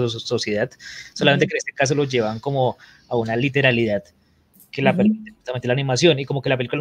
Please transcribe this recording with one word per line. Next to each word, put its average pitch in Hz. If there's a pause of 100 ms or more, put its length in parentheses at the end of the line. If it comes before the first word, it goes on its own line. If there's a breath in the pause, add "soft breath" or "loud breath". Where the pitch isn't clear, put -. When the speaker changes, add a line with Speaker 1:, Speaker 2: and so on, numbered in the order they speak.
Speaker 1:
so-, 113
sociedad, 110 (440 loud breath)
solamente 143
Speaker 2:
Ujú. -
Speaker 1:
que -
en -
este -
caso 139
lo 143
llevan 113
como 131 (320 loud breath)
a 123
una 113
literalidad 123 (680)
que -
la 135
Speaker 2:
Ujú. 170
Speaker 1:
permite 214
justamente 127
la 123
animación, 139
y 139
como 139
que -
la 135
película 127